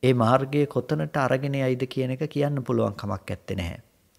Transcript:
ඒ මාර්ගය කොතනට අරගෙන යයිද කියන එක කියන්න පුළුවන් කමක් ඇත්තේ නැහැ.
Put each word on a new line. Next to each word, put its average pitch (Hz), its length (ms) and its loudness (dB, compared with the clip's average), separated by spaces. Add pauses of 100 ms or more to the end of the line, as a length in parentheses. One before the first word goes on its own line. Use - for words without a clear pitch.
ඒ 127 120 6
මාර්ගය 131 520 4
කොතනට 151 500 -2
අරගෙන 135 380 0
යයිද 131 300 0
කියන 127 260 -4
එක 131 160 -4
කියන්න 143 360 -2
පුළුවන් 113 320 0
කමක් 98 360 -8
ඇත්තේ 95 260 -6
නැහැ. 85 220 -6 (400)